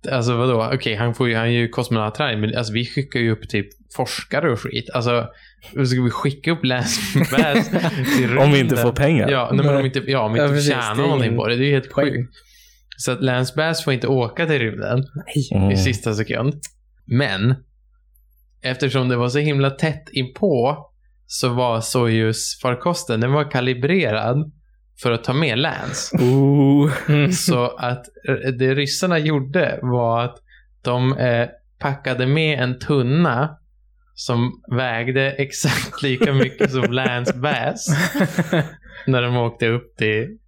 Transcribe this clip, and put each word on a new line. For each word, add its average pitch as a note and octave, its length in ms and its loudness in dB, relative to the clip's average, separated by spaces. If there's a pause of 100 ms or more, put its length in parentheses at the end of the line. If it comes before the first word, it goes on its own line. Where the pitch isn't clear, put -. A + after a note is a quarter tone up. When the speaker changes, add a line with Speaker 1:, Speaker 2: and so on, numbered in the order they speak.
(120)
Speaker 1:
Alltså B2 260 0
vadå? A#2+ 360 2
Okej, A#2 220 -2
han A#2 180 0
får B2 160 0
ju, A2+ 60 0
han A2+ 120 0
är A#2+ 40 2
ju A#2+ 180 2
kosmonautträning, A#2 720 -2
men A2 160 -2
alltså, A2 160 -4
vi A#2+ 120 0
skickar C3+ 340 -4
ju A2+ 120 2
upp - 180 -4
typ G2+ 180 -2 (280)
forskare C#3 560 -4
och A2+ 80 -2
skit. - 340 -10
Alltså, A#2+ 340 0 (580)
ska B2+ 160 0
vi B2 80 2
skicka C#3+ 420 -4
upp E3 140 -2
Lance B2 360 -2 (180)
Bass F3 500 2
Speaker 2:
<laughs> E3+ 480 -2
Speaker 1:
till B2 100 2
rymden? B2+ 100 0
Speaker 3:
Om C#3+ 140 6
vi C#3 80 6
inte B2 180 2
får A#2+ 140 2
pengar. C#3+ 380 2
Speaker 1:
Ja, B2+ 240 0
nej, C#3 120 2
men C#3+ 100 6
om C#3 60 2
Speaker 2:
Nej. C3+ 40 0
Speaker 1:
inte, C3 140 -2 (120)
ja, C3+ 140 2
om G#2+ 80 0
vi A2+ 60 2
Speaker 2:
Ja, D3 60 4
Speaker 1:
inte C#3+ 100 2
Speaker 2:
precis, C#3+ 160 2
Speaker 1:
tjänar A#2 240 -2
Speaker 2:
det C3+ 60 0
är - 20 2
Speaker 1:
någonting C3+ 240 2
Speaker 2:
ingen A2+ 120 0
Speaker 1:
på A2 80 -2
det. A#2 80 0
Det B2+ 80 0
är C#3 40 2
ju C#3+ 60 4
helt C3+ 180 0
Speaker 2:
poäng. C#3+ 200 2
Speaker 1:
sjukt. B2 220 -6 (640)
Så - 140 -2
att B2 120 -4
Lance B2+ 340 0
Bass D#3+ 260 0
får C#3 100 0
inte A#2+ 140 -2
åka C3 380 0
till D3+ 140 0
rymden A2+ 460 -2 (100)
Speaker 2:
Nej. C#3+ 460 -2
Speaker 3:
Mm. G2 100 4
Speaker 1:
i G2 60 4
sista G#2+ 360 0
sekund. A2+ 400 -2 (520)
Men A#2 500 2 (1040)
eftersom B2+ 480 0
det B2 60 2
var B2 140 0
så C#3 100 0
himla C#3 300 2
tätt D3 420 -4
inpå C#3+ 760 0 (420)
så - 220 -2
var A#2+ 320 0
Soyuz-farkosten, A#2 1400 0
den B2+ 100 2
var D3 200 0
kalibrerad B2+ 1000 0 (500)
för B2 100 0
att A#2 120 -2
ta B2+ 100 -2
med C3 260 0
Lance. - 580 -4
Speaker 3:
Oh. C#3 720 6 (160)
Speaker 2:
Mm. D3 240 4
Speaker 1:
Så B2 360 0 (100)
att, B2 260 -4 (240)
eh, B2 220 -2 (100)
det C3 160 4
ryssarna D#3+ 440 0
gjorde D3+ 640 0
var A#2+ 440 0
att B2 100 -8 (460)
de, B2+ 360 0
eh, A#2+ 300 0 (320)
packade C3 480 -2
med D3+ 360 0
en B2+ 160 -4
tunna C#3 800 0 (560)
som B2 480 -2 (100)
vägde B2+ 600 -2
exakt - 720 -4
lika C#3 300 2
mycket C3+ 380 0
som C3 120 0
Speaker 3:
<laughs> A#2+ 80 0
Speaker 1:
Lance B2+ 460 -2
Bass C#3+ 500 -2 (1200)
när B2+ 140 2
de B2 160 0
åkte A#2 300 0
upp A#2+ 300 -2
till A2+ 400 -2 (100)